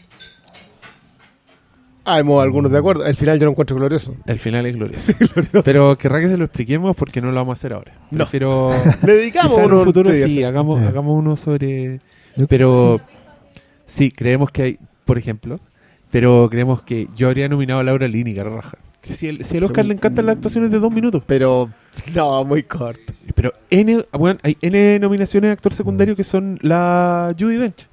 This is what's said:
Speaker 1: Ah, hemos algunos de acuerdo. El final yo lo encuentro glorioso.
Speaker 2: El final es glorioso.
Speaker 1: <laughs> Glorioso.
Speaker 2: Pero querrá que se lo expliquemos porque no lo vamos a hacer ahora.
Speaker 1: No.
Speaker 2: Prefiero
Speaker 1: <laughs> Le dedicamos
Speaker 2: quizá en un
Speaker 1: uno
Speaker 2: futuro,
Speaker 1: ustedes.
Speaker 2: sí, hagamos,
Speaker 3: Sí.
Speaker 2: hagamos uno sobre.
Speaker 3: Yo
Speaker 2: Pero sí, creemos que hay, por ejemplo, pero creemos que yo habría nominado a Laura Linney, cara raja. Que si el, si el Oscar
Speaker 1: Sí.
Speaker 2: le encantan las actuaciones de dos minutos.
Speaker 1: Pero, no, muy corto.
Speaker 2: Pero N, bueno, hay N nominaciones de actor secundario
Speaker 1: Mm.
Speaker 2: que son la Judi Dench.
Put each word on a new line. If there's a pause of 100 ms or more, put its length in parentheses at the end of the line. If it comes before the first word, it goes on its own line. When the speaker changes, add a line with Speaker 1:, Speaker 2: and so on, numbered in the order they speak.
(2000)
Speaker 1:
Ah,
hemos
algunos
de
acuerdo.
El
final
yo
lo
encuentro
glorioso. (100)
Speaker 2:
El
final
es
glorioso.
Speaker 1:
<laughs>
Glorioso.
Speaker 2:
Pero
querrá
que
se
lo
expliquemos
porque
no
lo
vamos
a
hacer
ahora. (180)
Speaker 1:
No.
Speaker 2:
Prefiero (180)
Speaker 1:
<laughs>
Le
dedicamos
Speaker 2:
quizá
en
un
Speaker 1:
uno
Speaker 2:
futuro,
Speaker 1:
ustedes.
Speaker 2:
sí,
hagamos,
Speaker 3:
Sí.
Speaker 2:
hagamos
uno
sobre. (360)
Speaker 3:
Yo
Speaker 2:
Pero (840)
sí,
creemos
que
hay, (260)
por
ejemplo, (500)
pero
creemos
que
yo
habría
nominado
a
Laura
Linney,
cara
raja. (240)
Que
si
el,
si
el
Oscar
Speaker 1:
Sí.
Speaker 2:
le
encantan
las
actuaciones
de
dos
minutos.
Speaker 1:
Pero, (460)
no,
muy
corto. (220)
Speaker 2:
Pero (160)
N,
bueno,
hay
N
nominaciones
de
actor
secundario
Speaker 1:
Mm.
Speaker 2:
que
son
la
Judi
Dench.